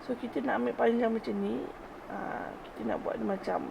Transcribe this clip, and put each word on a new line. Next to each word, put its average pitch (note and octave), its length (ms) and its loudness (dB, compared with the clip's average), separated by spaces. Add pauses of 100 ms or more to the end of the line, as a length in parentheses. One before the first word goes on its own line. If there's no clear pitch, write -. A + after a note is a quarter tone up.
So, - 80 -4
kita A#3+ 320 -2
nak B3+ 160 2
ambil A#3+ 160 2
panjang A#3 320 6
macam A3+ 320 0
ni. G#3 240 0 (480)
Ha, - 400 -4
kita - 400 -4
nak - 80 2
buat - 160 0
dia G#3+ 160 0
macam F#3+ 400 0